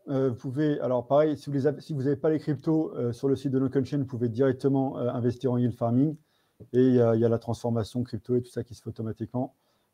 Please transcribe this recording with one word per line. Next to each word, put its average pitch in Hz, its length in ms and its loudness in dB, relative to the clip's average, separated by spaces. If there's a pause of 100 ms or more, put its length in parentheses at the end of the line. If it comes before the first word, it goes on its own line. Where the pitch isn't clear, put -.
euh, 135 220 0
vous 117 40 -4
pouvez, 147 460 -2
alors 123 260 -2
pareil, 147 320 2
si - 80 -20
vous 143 60 -6
les 139 160 0
avez, 143 120 -2
si 160 140 -10
vous 135 80 -4
n'avez 139 140 0
pas 160 140 0
les 156 100 0
cryptos, 156 560 -2
euh, 120 160 -2
sur 127 160 -2
le 135 80 2
site 131 160 -4
de 131 80 2
Noken 135 240 0
Chain, 143 140 -4
vous 139 80 -2
pouvez 120 220 -4
directement, 135 720 0
euh, 123 140 -2
investir 123 400 -2
en 123 40 0
yield 123 180 0
farming. 127 420 0 (560)
Et 127 160 6
il 127 60 6
y 123 60 6
a, 117 140 4
il 110 60 2
y 113 40 4
a 117 40 4
la 113 100 2
transformation 117 640 -4
crypto 123 320 -6
et 123 80 2
tout 123 80 -20
ça 117 140 -8
qui - 100 -16
se - 80 -20
fait - 60 -12
automatiquement. 113 680 -6 (400)